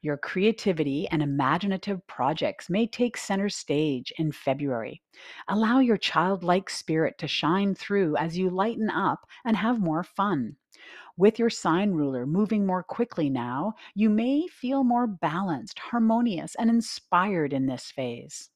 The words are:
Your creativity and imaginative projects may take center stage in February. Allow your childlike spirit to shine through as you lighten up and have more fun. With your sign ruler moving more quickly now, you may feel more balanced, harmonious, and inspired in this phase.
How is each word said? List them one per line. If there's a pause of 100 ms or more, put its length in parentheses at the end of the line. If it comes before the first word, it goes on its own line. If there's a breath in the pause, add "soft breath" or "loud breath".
Your
creativity
and
imaginative
projects
may
take
center
stage
in
February. (480 loud breath)
Allow
your
childlike
spirit
to
shine
through
as
you
lighten
up (240 loud breath)
and
have
more
fun. (600 loud breath)
With
your
sign
ruler
moving
more
quickly
now, (200 loud breath)
you
may
feel
more
balanced,
harmonious,
and
inspired
in
this
phase.